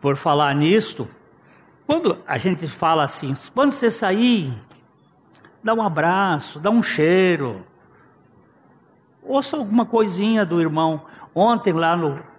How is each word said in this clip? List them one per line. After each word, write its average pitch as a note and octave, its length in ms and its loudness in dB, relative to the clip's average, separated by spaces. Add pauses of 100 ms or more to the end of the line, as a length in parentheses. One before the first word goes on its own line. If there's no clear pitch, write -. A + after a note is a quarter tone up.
Por C#3 160 0
falar D3 380 2
nisto, D#3+ 540 0 (760)
quando D4+ 400 0
a C3+ 120 -4
gente E3 280 -4
fala D#3+ 380 0
assim, C#3 300 -6 (200)
"Quando C#4 160 2
você B3 200 0
sair, G#3+ 640 0 (1080)
dá A3 120 0
um A3+ 80 -2
abraço, E3+ 760 0
dá E3+ 120 -2
um A#3 120 4
cheiro, D#3 840 2 (1600)
ouça C4+ 340 -2
alguma A3 300 0
coisinha G#3+ 580 0
do E3+ 160 -2
irmão." D#3+ 440 -2 (300)
Ontem G#3 380 2
lá E3 240 2
no D3+ 220 -2 (200)